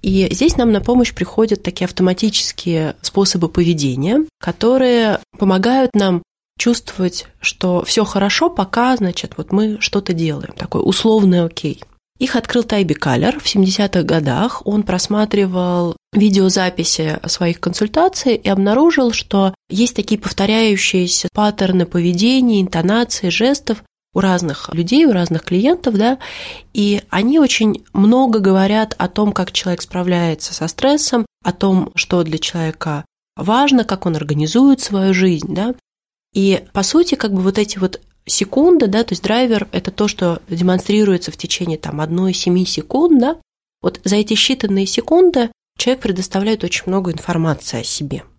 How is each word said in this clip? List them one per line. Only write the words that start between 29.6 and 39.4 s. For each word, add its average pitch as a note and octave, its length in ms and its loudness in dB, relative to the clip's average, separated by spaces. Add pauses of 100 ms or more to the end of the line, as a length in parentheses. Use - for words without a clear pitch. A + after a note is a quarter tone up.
справляется F3 720 -2
со F3 160 -6
стрессом, C4+ 560 0 (180)
о F3+ 80 -2
том, F#3 440 0
что - 280 0
для D#3+ 140 -4
человека D#3+ 680 -6 (320)
важно, B3 480 2
как - 220 -6
он E3 100 0
организует D#3 640 2
свою F#3+ 340 0
жизнь, F3+ 400 0
да. A3 220 -2 (580)
И, G3 300 2 (100)
по G3 100 0
сути, E4+ 320 2
как G#3 180 -4
бы F#3 80 0
вот F#3+ 160 0
эти G#3 200 -2
вот - 240 -4 (240)
секунды, D4+ 600 2
да, G#3+ 160 2
то A3+ 100 -4
есть F3 100 -8
драйвер — A3 480 0